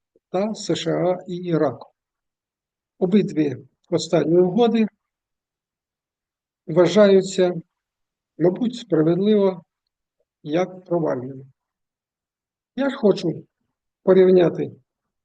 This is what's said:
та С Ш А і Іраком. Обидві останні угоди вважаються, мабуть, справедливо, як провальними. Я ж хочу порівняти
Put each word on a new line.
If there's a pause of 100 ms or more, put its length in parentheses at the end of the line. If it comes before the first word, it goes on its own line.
(300)
та
С
Ш
А
і
Іраком. (1080)
Обидві (320)
останні
угоди (1800)
вважаються, (760)
мабуть,
справедливо, (800)
як
провальними. (1300)
Я
ж
хочу (580)
порівняти (540)